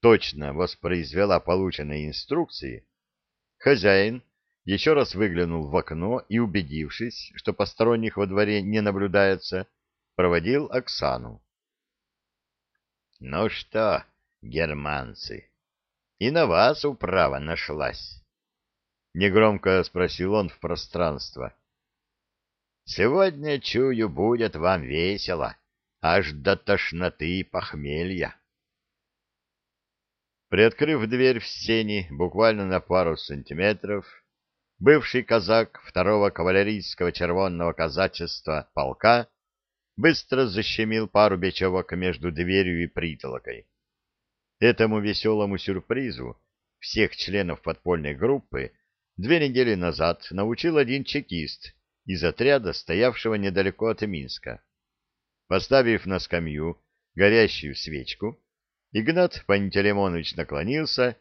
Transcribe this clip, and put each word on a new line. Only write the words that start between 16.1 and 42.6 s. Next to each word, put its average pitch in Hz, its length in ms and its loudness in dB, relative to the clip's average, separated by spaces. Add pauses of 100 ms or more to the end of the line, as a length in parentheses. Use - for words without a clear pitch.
и 120 140 0
на 160 140 4
вас 110 380 4
управа 90 540 0
нашлась?» — 73 800 -8 (920)
негромко 95 720 4
спросил 90 500 -2
он 101 140 0
в - 100 -20
пространство. 78 960 -6 (1300)
«Сегодня, 151 760 0
чую, 117 480 0
будет 104 480 0
вам 87 260 0
весело, 80 720 -4 (440)
аж 85 320 2
до 76 240 0
тошноты 90 840 -2
и 92 60 -4
похмелья». 80 880 -6 (2250)
Приоткрыв 113 600 4
дверь 127 300 4
в - 80 -12
сени 104 640 -2
буквально 95 560 2
на 92 140 0
пару 87 360 0
сантиметров, 95 880 -4 (760)
бывший 127 420 4
казак 110 640 2
второго 101 440 2
кавалерийского 92 800 0
червонного 87 600 0
казачества 82 1000 -4
полка 104 540 2 (680)
быстро 135 500 2
защемил 110 640 -2
пару 101 280 4
бечевок 92 560 -2
между 90 400 -4
дверью 90 500 0